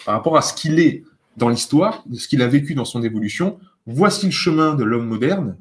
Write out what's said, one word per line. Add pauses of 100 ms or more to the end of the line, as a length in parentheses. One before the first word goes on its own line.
par
rapport
à
ce
qu'il
est (340)
dans
l'histoire,
de
ce
qu'il
a
vécu
dans
son
évolution. (260)
Voici
le
chemin
de
l'homme
moderne,